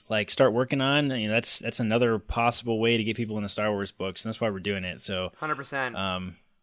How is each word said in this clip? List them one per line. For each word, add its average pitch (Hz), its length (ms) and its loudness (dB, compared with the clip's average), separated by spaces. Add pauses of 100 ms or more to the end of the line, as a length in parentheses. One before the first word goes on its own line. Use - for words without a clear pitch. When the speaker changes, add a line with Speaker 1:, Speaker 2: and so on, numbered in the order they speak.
Speaker 1:
like, 107 220 0
start 127 220 6
working 127 280 0
on, 143 320 2
you 110 160 -2
know, 107 60 2
that's, - 260 0
that's - 180 -6
another 117 400 4
possible 117 640 0
way 117 160 4
to 113 80 0
get 110 120 -2
people 110 200 -4
in 104 80 -2
the 101 40 -2
Star 107 220 0
Wars 101 220 -2
books, 95 320 -6
and 110 80 -4
that's - 80 -8
why 113 100 2
we're 95 80 -4
doing 95 240 -2
it. 87 180 -8
So, 92 380 -4
Speaker 2:
Hundred 151 160 -4
percent. 131 400 -4
Speaker 1:
um, 92 420 -4 (260)